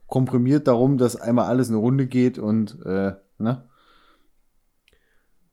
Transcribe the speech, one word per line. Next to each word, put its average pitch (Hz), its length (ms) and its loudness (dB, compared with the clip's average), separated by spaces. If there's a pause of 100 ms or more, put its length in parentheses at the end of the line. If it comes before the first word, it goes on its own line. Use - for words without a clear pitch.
komprimiert 131 640 0
darum, 131 320 4
dass 120 160 0
einmal 117 320 0
alles 120 220 0
eine 110 80 -2
Runde 127 280 0
geht 127 320 0
und, 107 480 -2
äh, 98 280 -2 (260)
ne? 120 280 -4 (1900)